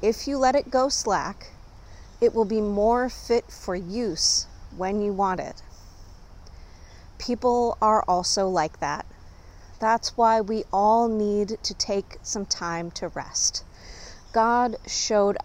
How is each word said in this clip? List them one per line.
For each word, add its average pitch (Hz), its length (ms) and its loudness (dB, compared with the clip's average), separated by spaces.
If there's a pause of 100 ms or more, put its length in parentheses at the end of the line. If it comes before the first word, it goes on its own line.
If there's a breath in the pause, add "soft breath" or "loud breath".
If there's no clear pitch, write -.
if 220 260 0
you 277 100 -2
let 262 180 4
it 269 160 -2
go 262 180 4
slack, 185 640 -2 (720 loud breath)
it 240 120 4
will 226 120 2
be 214 160 0
more 214 480 2
fit - 420 -2
for - 240 -6
use 185 720 -2 (320)
when 196 240 -2
you 208 100 0
want 190 280 0
it." - 220 -10 (1600 loud breath)
People 240 640 0
are 214 260 6
also 180 400 2
like 165 320 0
that. 147 260 -4 (720 loud breath)
That's 226 360 0
why 226 240 6
we 220 320 -2
all 214 360 4
need 208 560 0
to - 100 -6
take - 480 -4
some 202 240 -6
time 170 460 -4
to - 180 -6
rest. - 540 -4 (720 loud breath)
God 233 440 4 (100)
showed 202 580 2